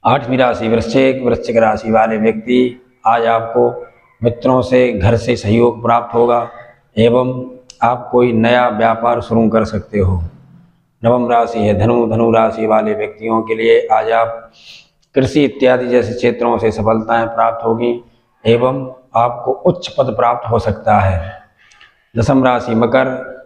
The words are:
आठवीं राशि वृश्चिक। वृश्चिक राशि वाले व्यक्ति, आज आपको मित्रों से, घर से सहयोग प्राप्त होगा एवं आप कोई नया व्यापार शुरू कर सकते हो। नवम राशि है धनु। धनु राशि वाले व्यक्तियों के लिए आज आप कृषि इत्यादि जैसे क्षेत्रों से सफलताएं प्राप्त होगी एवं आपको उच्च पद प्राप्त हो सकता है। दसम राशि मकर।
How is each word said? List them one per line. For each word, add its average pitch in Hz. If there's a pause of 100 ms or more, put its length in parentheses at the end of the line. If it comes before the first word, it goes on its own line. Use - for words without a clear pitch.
आठवीं 131
राशि 117
वृश्चिक। 127
वृश्चिक 117
राशि 110
वाले 110
व्यक्ति, 110 (460)
आज 117
आपको 113 (540)
मित्रों 127
से, 127
घर 110
से 117
सहयोग 113
प्राप्त 117
होगा 120 (480)
एवं 123 (480)
आप 123
कोई 123
नया 120
व्यापार 113
शुरू 113
कर 113
सकते -
हो। 92 (800)
नवम 120
राशि 117
है 104
धनु। 117
धनु 113
राशि 110
वाले 110
व्यक्तियों 113
के 113
लिए 113
आज 110
आप 113 (640)
कृषि 135
इत्यादि 127
जैसे 117
क्षेत्रों 117
से 107
सफलताएं 113
प्राप्त 113
होगी 117 (500)
एवं 127 (320)
आपको 120 (180)
उच्च -
पद 123
प्राप्त 120
हो 117
सकता 107
है। 92 (840)
दसम 127
राशि 120
मकर। 127 (120)